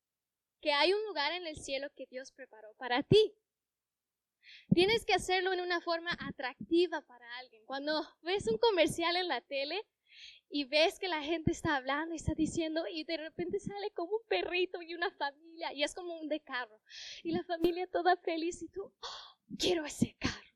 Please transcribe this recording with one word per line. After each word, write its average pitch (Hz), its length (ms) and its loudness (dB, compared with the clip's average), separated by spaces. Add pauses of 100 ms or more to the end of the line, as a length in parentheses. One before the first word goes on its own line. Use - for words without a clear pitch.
(600)
que 302 120 0
hay 302 200 6
un 415 120 2
lugar 311 280 -2
en 349 140 -6
el 311 100 -8
cielo 277 380 -6
que 262 120 -12
Dios 254 260 -12
preparó 214 420 -20
para 254 280 0
ti. 427 320 6 (1400)
Tienes 415 300 4
que 415 100 2
hacerlo 370 380 2
en 370 80 0
una 359 200 -2
forma 339 400 -4
atractiva 285 840 0
para 240 240 -20 (100)
alguien. 233 300 -16
Cuando 294 400 -2 (160)
ves 381 240 0
un 440 120 0
comercial 339 580 4
en 370 120 0
la 277 140 -2
tele 294 440 -4 (640)
y 285 140 0
ves 302 340 4
que 381 100 -4
la 311 140 -2
gente 320 300 0
está 311 240 0
hablando 285 380 -2
y - 20 -4
está - 180 -4
diciendo, 320 560 0
y 311 140 -6
de 330 140 -2
repente 330 420 -6
sale 403 300 -6
como 359 260 -4
un 466 100 -6
perrito 359 540 0
y 330 140 -10
una 339 180 -2
familia, 311 600 -6
y 277 80 -4
es 294 120 0
como 349 240 -8
un 311 100 -8
de 302 120 -2
carro, 240 400 -8 (420)
y 330 100 -4
la 349 120 0
familia 349 420 0
toda 349 300 4
feliz, 339 460 -4
y 330 60 -10
tú, - 320 -12
"Oh, - 380 -14 (200)
quiero 339 260 2
ese - 340 0
carro". - 380 -6